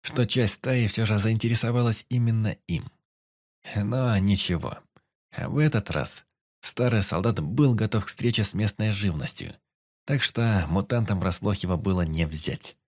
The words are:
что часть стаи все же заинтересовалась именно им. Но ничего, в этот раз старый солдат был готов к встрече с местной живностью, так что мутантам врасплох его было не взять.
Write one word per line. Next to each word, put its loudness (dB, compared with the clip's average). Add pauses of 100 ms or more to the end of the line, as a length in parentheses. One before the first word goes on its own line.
что 0
часть 0
стаи 0
все 0
же 2
заинтересовалась 0
именно 0 (100)
им. -4 (840)
Но 0
ничего, 0 (580)
в -4
этот 2
раз -4 (380)
старый 0
солдат 0
был 4
готов 0
к -6
встрече -2
с -2
местной 0
живностью, -4 (500)
так 0
что 2
мутантам 0
врасплох 0
его -2
было 0
не 0
взять. -6 (120)